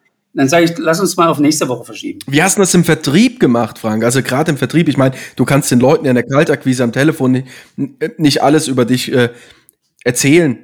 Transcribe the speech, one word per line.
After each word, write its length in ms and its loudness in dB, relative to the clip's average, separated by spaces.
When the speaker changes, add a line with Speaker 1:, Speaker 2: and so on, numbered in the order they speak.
Speaker 1:
Dann 140 0
sage 160 2
ich, 140 -2
lass 220 -2
uns 160 -4
mal 120 2
auf 100 -2
nächste 300 0
Woche 160 -6
verschieben. 420 -12
Speaker 2:
Wie 160 0
hast 160 0
du 40 4
das 120 0
im 100 4
Vertrieb 560 2
gemacht, 380 0
Frank? 260 -4
Also 180 0
gerade 280 -2
im 80 -2
Vertrieb, 300 -2
ich 100 -2
meine, 160 2
du 100 0
kannst 240 0
den 100 2
Leuten 240 2
ja 60 0
in 60 2
der 100 0
Kaltakquise 580 0
am 80 -2
Telefon 400 0
nicht, 140 -2
nicht 240 2
alles 260 2
über 160 0
dich, 280 -2
äh, 180 2
erzählen. 600 2